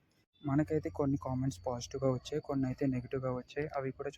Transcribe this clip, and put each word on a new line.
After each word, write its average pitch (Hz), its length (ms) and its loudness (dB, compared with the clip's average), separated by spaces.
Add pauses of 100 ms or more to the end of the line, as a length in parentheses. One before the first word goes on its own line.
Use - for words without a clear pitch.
(460)
మనకైతే 156 440 2
కొన్ని 139 320 2
కామెంట్స్ 131 440 0
పాజిటివ్గా 131 440 0
వచ్చాయి, 139 300 -2
కొన్ని 135 260 0
అయితే 127 200 0
నెగిటివ్గా 127 460 0
వచ్చాయి, 143 440 -4
అవి 135 140 0
కూడా 143 280 -6